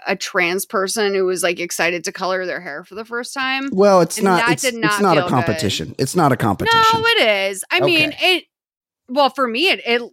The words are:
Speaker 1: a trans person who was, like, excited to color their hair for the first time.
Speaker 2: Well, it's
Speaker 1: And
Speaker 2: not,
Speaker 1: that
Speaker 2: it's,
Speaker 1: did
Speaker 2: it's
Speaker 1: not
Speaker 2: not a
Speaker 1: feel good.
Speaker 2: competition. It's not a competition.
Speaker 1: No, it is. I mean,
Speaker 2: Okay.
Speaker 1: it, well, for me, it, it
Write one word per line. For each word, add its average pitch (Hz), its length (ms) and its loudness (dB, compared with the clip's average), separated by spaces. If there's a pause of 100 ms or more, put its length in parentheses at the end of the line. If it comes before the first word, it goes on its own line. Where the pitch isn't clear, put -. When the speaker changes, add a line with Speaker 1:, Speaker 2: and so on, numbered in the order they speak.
Speaker 1:
a 196 100 -2
trans 185 480 -2
person 196 500 -2
who 190 120 0
was, 180 160 -2
like, 175 160 -2
excited 175 460 -4
to 196 80 -8
color 185 340 -4
their 151 140 -6
hair 160 240 -12
for 185 100 -20
the 220 100 -12
first 233 300 -10
time. 269 380 -4
Speaker 2:
Well, 196 280 6
it's 165 180 0
Speaker 1:
And - 80 0
Speaker 2:
not, 190 200 2
Speaker 1:
that 240 60 4
Speaker 2:
it's, 247 100 -4
Speaker 1:
did 247 120 0
Speaker 2:
it's 226 80 -10
Speaker 1:
not 208 200 2
Speaker 2:
not 180 160 4
a - 40 4
Speaker 1:
feel - 60 -4
good. - 60 -4
Speaker 2:
competition. 104 640 -2
It's 135 160 -2
not 160 180 4
a 120 40 0
competition. 392 440 0 (140)
Speaker 1:
No, 453 100 0
it 226 460 2
is. 190 200 -10
I 349 100 0
mean, 311 300 2
Speaker 2:
Okay. 349 280 0
Speaker 1:
it, - 60 -14 (640)
well, 269 220 2
for 262 180 -2
me, 262 220 0
it, 269 160 -2
it 240 160 0 (100)